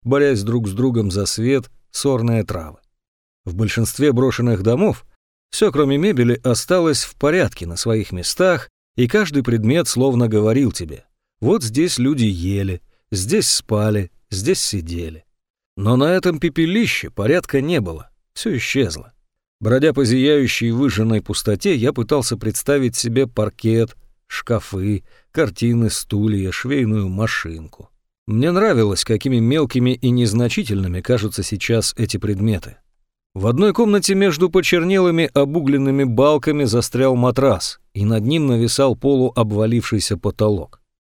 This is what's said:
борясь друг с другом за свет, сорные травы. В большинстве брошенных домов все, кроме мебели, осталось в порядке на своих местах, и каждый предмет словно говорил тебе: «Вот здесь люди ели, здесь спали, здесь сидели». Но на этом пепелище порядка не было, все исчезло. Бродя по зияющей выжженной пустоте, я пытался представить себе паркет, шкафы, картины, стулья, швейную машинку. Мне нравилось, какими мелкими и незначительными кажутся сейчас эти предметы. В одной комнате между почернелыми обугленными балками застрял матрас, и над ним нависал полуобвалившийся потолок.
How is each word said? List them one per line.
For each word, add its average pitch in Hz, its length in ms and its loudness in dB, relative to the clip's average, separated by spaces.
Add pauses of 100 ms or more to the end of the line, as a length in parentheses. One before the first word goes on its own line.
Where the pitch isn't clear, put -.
борясь 131 400 2
друг 113 240 -2
с 95 60 -6
другом 117 380 0
за 98 140 -2
свет, 123 460 -2 (200)
сорные 117 520 0
травы. 82 360 -10 (680)
В 87 100 -8
большинстве 113 560 0
брошенных 120 500 0
домов 127 440 0 (460)
все, 214 200 2
кроме 139 260 2
мебели, 131 460 2
осталось 156 600 0
в - 120 -14
порядке 147 500 0
на 85 100 -10
своих 110 360 -2
местах, 160 580 0 (260)
и 123 120 2
каждый 151 360 0
предмет 120 440 2
словно 123 400 2
говорил 110 440 2
тебе: 76 340 -14 (340)
«Вот 151 240 0
здесь 135 340 0
люди 127 280 0
ели, 95 560 -2 (300)
здесь 107 360 0
спали, 107 640 -2 (180)
здесь 101 300 -2
сидели». 82 640 -8 (540)
Но 104 180 0
на 143 180 4
этом 180 260 0
пепелище 170 720 -2
порядка 139 520 0
не 156 180 0
было, 85 300 -8 (240)
все 208 240 -4
исчезло. 110 560 -4 (460)
Бродя 131 340 2
по 139 120 2
зияющей 127 640 2
выжженной 113 500 0
пустоте, 107 540 -2
я 120 180 0
пытался 123 440 -2
представить 123 580 -2
себе 120 300 0
паркет, 113 720 -2 (320)
шкафы, 101 760 -4 (280)
картины, 117 580 0
стулья, 104 640 -2
швейную 110 580 -2
машинку. 92 800 -6 (380)
Мне 123 240 0
нравилось, 143 520 2
какими 120 360 0
мелкими 127 520 0
и 127 180 -2
незначительными 113 920 0
кажутся 107 400 -2
сейчас 107 560 -2
эти 107 200 -2
предметы. 104 600 -2 (560)
В 95 140 -2
одной 170 260 4
комнате 208 400 2
между 185 360 2
почернелыми 180 840 2
обугленными 139 720 2
балками 143 640 2
застрял 123 500 0
матрас, 123 640 0 (140)
и 101 100 -2
над 107 220 2
ним 151 220 0
нависал 120 480 2
полуобвалившийся 113 1200 0
потолок. 104 640 -2 (240)